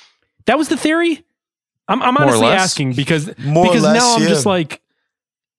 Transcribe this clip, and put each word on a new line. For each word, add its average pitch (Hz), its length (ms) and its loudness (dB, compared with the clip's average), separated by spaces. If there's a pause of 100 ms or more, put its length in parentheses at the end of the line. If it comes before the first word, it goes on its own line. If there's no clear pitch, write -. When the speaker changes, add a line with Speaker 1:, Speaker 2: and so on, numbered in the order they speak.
(460)
Speaker 1:
That 247 120 2
was 302 120 -4
the 320 80 -2
theory? 330 480 -2 (640)
I'm, 226 120 -2
I'm 247 120 0
Speaker 2:
More 285 100 2
or 294 40 2
Speaker 1:
honestly 110 200 2
Speaker 2:
less. 185 140 2
Speaker 1:
asking 143 320 -4
because, 147 440 -4
Speaker 3:
More 147 280 2
or - 20 2
Speaker 1:
because 180 160 2
Speaker 3:
less, 151 180 2
Speaker 1:
now 240 140 2
I'm 226 60 0
Speaker 3:
yeah. 160 80 2
Speaker 1:
just 151 160 0
like, 180 360 -4 (760)